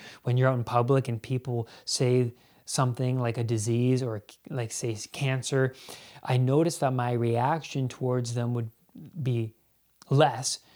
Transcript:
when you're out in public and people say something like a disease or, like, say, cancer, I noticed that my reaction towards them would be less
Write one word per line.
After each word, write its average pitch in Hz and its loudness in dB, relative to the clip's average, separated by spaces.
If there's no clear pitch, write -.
when 123 2
you're 127 6
out 131 2
in 120 -2
public 123 2
and 117 -4
people 120 -4
say 123 2
something 127 0
like 117 -2
a 120 -2
disease 117 0
or, 110 -6
like, 120 -6
say, 113 -6
cancer, 131 0
I 131 2
noticed 143 4
that 131 2
my 123 -2
reaction 123 0
towards 123 -2
them 120 -2
would 113 -4
be 117 -2
less 139 2